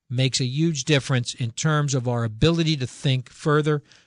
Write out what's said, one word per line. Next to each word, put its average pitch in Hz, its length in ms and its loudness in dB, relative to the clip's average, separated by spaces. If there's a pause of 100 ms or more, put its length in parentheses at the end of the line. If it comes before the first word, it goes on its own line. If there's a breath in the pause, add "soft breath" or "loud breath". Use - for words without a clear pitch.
makes 131 320 0
a 131 40 -2
huge 143 380 0
difference 131 500 0
in 117 180 -6
terms 147 420 0
of 123 140 -2
our 120 160 -2
ability 156 520 2
to 127 120 -4
think 131 420 -2
further 151 540 0 (220 soft breath)